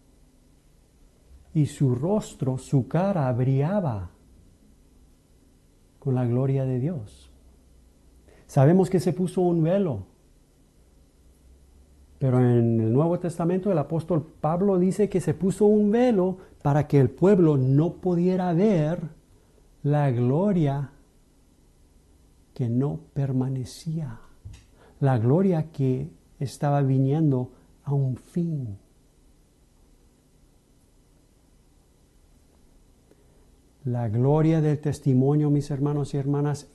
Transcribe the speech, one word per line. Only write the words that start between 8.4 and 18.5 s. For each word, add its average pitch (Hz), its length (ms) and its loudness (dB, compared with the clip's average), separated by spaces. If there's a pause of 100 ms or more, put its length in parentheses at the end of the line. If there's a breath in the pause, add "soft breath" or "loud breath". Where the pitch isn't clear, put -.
Sabemos 170 420 4
que 180 120 0
se 175 100 -2
puso 180 300 -4
un 175 200 2
velo, 160 440 -2 (2250)
pero 127 200 0
en 120 400 2
el 110 140 0
Nuevo 165 260 2
Testamento 175 500 -2
el 170 100 2
apóstol 160 460 -2 (140)
Pablo 180 400 0
dice 190 300 0
que 190 100 0
se 156 140 -2
puso 190 320 0
un 208 260 4
velo 208 460 2 (240 loud breath)
para 147 260 0
que 143 140 4
el 123 80 4
pueblo 175 480 4
no 139 380 2
pudiera 180 580 0